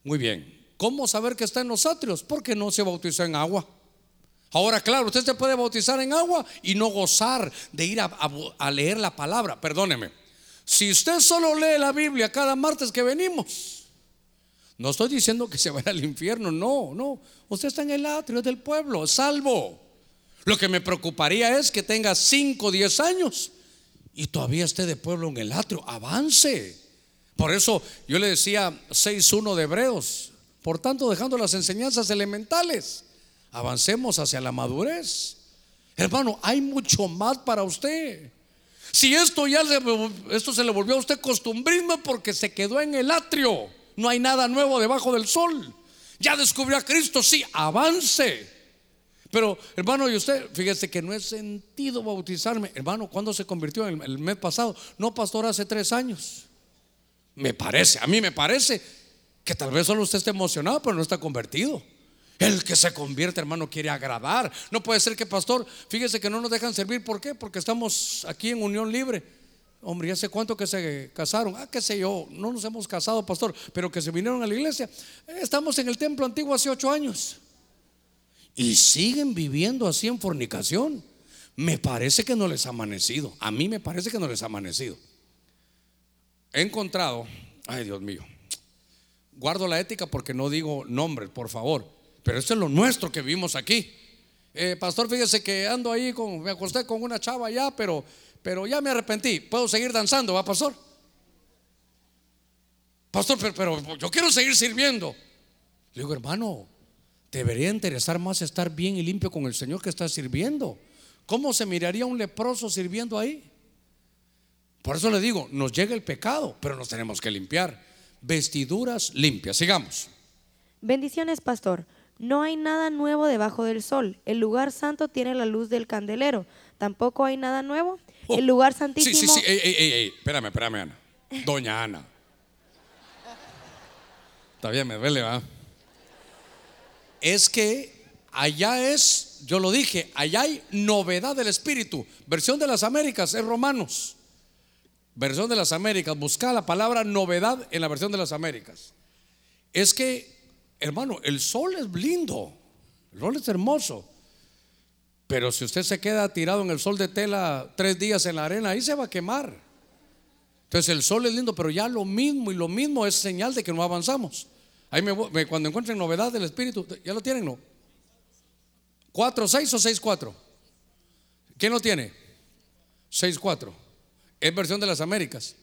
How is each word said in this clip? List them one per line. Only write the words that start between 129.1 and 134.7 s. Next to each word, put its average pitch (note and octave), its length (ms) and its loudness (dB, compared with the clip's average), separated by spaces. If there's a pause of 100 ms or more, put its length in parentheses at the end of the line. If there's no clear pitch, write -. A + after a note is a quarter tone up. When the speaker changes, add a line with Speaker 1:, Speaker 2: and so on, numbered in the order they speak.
Speaker 1:
sí. - 120 6
Ey, F#3+ 160 4
ey, F3+ 160 4
ey, D#3 140 6
ey. A#2 160 2
Espérame, C#3 380 -4
espérame, A2 300 -4
Ana. E2+ 220 -8 (460)
Doña A#2 400 0
Ana. F2+ 220 -10 (2500)
Todavía B2 240 -2